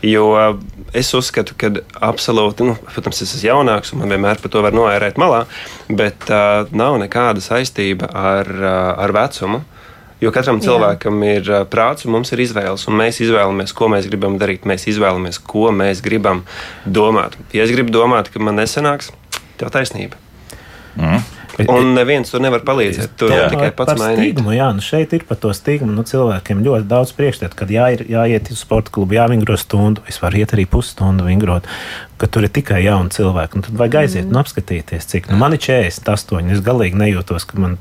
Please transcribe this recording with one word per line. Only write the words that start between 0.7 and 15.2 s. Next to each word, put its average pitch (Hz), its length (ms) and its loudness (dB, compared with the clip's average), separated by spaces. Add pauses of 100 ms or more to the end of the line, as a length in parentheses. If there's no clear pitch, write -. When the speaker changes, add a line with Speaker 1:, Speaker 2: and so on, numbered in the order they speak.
Speaker 1:
es 127 200 0
uzskatu, - 440 -2
ka 107 160 -2 (260)
absolūti, 110 640 0
nu, 120 180 2
protams, - 400 -8
es - 120 -8
esmu - 160 -2
jaunāks 123 420 2
un 135 120 -6
man 101 100 -2
vienmēr 101 260 0
par 98 120 -8
to 107 100 2
var 104 100 2
noērēt 104 460 2
malā, 143 240 4 (440)
bet, 104 400 -2
ā, 104 420 2
nav 120 320 0
nekāda 107 420 0
saistība 101 680 -2
ar, 95 360 0
ā, 95 320 -2 (200)
ar 98 140 0
vecumu. 110 520 -2 (540)
Jo 113 120 2
katram 127 300 0
Speaker 2:
Jā. - 80 -2
Speaker 1:
cilvēkam 104 540 2
ir, 104 260 2
ā, 101 140 2
prāts, 113 420 0
un 117 80 -2
mums 117 200 0
ir 123 120 0
izvēles, 101 420 -4
un 107 80 -2
mēs 113 260 2
izvēlamies, 101 520 0
ko 113 160 0
mēs 101 180 2
gribam 98 320 -2
darīt, 98 300 -2
mēs 92 180 -2
izvēlamies, 92 540 0